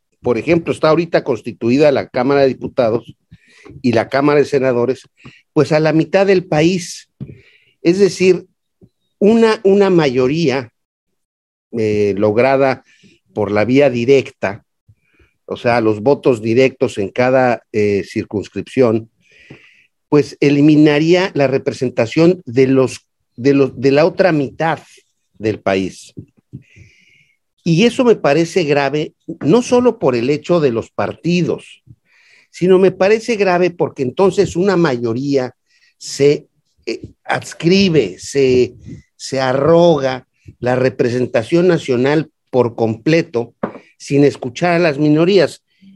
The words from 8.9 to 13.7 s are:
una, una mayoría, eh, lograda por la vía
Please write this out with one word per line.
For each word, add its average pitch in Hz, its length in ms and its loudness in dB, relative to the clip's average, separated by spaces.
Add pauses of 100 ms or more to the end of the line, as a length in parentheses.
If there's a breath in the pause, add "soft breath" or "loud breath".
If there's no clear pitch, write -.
una, 226 440 2
una 196 260 2
mayoría, 135 840 0 (1040)
eh, 104 400 -2
lograda 127 680 0 (480 soft breath)
por 104 180 -4
la 104 140 0
vía 135 260 2